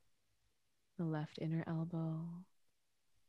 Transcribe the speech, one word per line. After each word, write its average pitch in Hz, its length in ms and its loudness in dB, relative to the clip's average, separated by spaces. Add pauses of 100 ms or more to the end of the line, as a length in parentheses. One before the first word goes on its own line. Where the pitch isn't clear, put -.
(1000)
The 175 60 2
left 156 340 0
inner 160 280 2
elbow. 160 560 0 (1080)